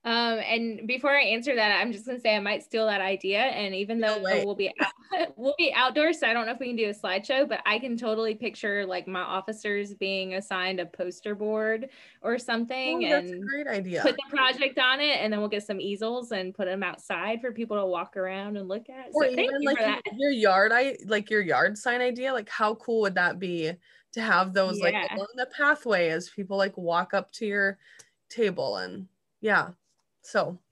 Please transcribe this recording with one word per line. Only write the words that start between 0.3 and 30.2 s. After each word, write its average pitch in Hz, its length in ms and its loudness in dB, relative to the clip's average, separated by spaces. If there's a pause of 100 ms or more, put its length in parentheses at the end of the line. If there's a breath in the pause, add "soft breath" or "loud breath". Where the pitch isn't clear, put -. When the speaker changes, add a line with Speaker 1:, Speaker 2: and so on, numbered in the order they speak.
Speaker 1:
and 226 480 -2
before 254 240 0
I 285 120 6
answer 233 320 0
that, 208 260 4
I'm 233 100 0
just 208 140 -8
gonna 247 160 -8
say 220 120 4
I 208 60 2
might 202 240 -2
steal 220 220 0
that 202 160 2
idea. 196 400 0
And 208 340 -2
even 202 240 -2
Speaker 2:
No 214 160 2
Speaker 1:
though 196 80 -4
Speaker 2:
way. 196 220 2
Speaker 1:
we'll 202 100 -4
be 196 240 -2
out, - 540 -2
<laughs> - 20 -20
we'll 269 220 0
be 330 160 2
outdoors, 294 480 2
so 247 60 2
I 226 40 4
don't 233 140 0
know 233 80 -4
if - 60 -10
we 254 80 -6
can 240 100 -4
do 214 120 0
a 208 40 -4
slideshow, 240 540 0
but - 180 -2
I 214 140 2
can 240 180 -4
totally 220 360 -2
picture, 208 520 -4
like, 185 240 -6
my 185 100 -4
officers 202 720 -4
being 190 420 -4
assigned 185 440 -2
a 170 60 -4
poster 180 500 -6
board 220 540 -2 (320 loud breath)
or 247 180 -2
something 247 680 -2
Speaker 2:
Oh, - 40 0
that's 180 200 2
a 175 40 -8
Speaker 1:
and 185 120 -8
Speaker 2:
great 277 220 -4
idea. 185 340 -2
Speaker 1:
put 247 140 2
the 269 140 -6
project 269 500 2
on 262 220 4
it, 294 180 2
and 214 140 0
then 208 80 -2
we'll 214 80 -2
get 208 160 -4
some 196 160 -6
easels 220 500 -4
and 190 240 -6
put 185 140 -4
'em 190 120 -4
outside 190 600 -4
for 247 100 -4
people 220 260 -4
to 196 80 0
walk 175 300 -4
around 196 400 -4
and 196 140 -8
look 226 200 -8
at. 262 240 -16
Speaker 2:
Or 294 120 4
Speaker 1:
So 254 100 2
thank 440 140 2
Speaker 2:
even, 277 140 -2
Speaker 1:
you 277 40 2
Speaker 2:
like, 269 120 4
Speaker 1:
for 220 40 4
that. 214 180 2 (120)
Speaker 2:
your, 277 180 2
your 240 80 0
yard, 202 340 6
I, 254 220 4 (120)
like, 220 220 0
your 214 120 4
yard 170 360 4
sign 247 220 -2
idea. 247 320 0
Like, 220 160 -4
how 214 280 0
cool 226 260 0
would 196 140 2
that 180 220 2
be 175 360 -2 (400 soft breath)
to 226 80 -6
have 190 320 4
those, 202 260 2
like, 185 140 4
Speaker 1:
Yeah. 190 200 -2
Speaker 2:
along 202 220 -4
the 254 120 -2
pathway 254 600 2
as 165 220 -2
people, 196 260 -6
like, 196 220 2
walk 175 360 0
up 196 200 -2
to 226 120 -6
your 196 340 0 (500 loud breath)
table 175 480 0
and, 92 320 -8 (320)
yeah. 185 300 2 (500)